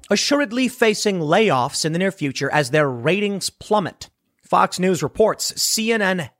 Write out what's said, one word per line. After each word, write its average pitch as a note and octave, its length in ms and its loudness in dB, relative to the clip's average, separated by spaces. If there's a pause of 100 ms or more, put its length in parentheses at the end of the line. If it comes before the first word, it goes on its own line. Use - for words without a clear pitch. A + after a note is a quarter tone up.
assuredly B3+ 580 0
facing G#3 520 0
layoffs D3+ 680 2
in D#3 80 -2
the E3+ 60 0
near F#3+ 120 0
future C#3 400 -4
as C#3+ 180 0
their D3 200 2
ratings F3+ 600 -2
plummet. - 600 -4 (340)
Fox F#3 360 0
News F3+ 220 0
reports - 580 -2
C A3 320 -2
N A3 120 2
N F#3 260 -2 (100)